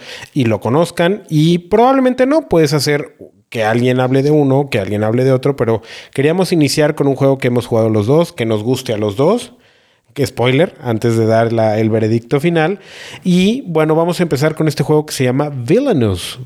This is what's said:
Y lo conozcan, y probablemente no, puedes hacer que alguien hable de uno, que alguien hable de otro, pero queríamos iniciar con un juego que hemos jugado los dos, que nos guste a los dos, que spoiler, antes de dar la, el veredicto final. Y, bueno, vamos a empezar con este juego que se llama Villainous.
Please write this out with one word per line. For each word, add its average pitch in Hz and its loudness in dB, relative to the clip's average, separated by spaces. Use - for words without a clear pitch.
Y 139 0
lo 110 0
conozcan, 170 0
y 160 2
probablemente 254 2
no, 302 0
puedes 156 2
hacer 147 -2
que 113 -4
alguien 120 2
hable 127 2
de 143 2
uno, 139 2
que 120 -2
alguien 101 -2
hable 113 0
de 135 2
otro, 135 0
pero 113 -2
queríamos 160 0
iniciar 151 2
con 143 2
un 135 0
juego 135 2
que 131 -2
hemos 120 0
jugado 113 2
los 107 2
dos, 160 2
que 120 -4
nos 107 -2
guste 127 -2
a 107 -4
los 104 -2
dos, 190 0
que 139 -2
spoiler, 131 0
antes 117 -2
de 113 2
dar 113 2
la, 110 0
el 110 0
veredicto 113 0
final. 170 0
Y, 190 2
bueno, 156 0
vamos 170 0
a - 0
empezar 151 -2
con 160 -2
este 143 -2
juego 151 0
que - -12
se 131 -2
llama 139 0
Villainous. 131 0